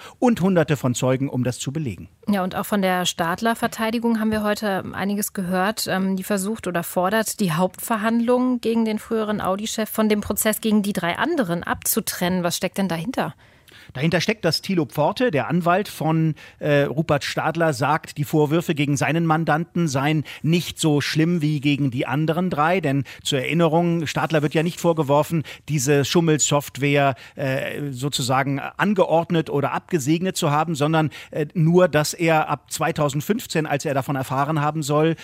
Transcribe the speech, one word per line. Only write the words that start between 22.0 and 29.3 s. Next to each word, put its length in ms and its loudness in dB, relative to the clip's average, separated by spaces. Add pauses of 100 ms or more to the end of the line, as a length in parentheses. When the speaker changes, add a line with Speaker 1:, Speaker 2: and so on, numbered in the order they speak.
Speaker 1:
anderen 420 0
drei. 320 0
Denn 240 0 (180)
zur 180 -2
Erinnerung, 680 2
Stadler 340 0
wird 140 0
ja 80 2
nicht 180 -4
vorgeworfen, 640 2 (260)
diese 360 2
Schummelsoftware, 1120 2 (180)
äh, 560 -4
sozusagen 720 -2
angeordnet 880 0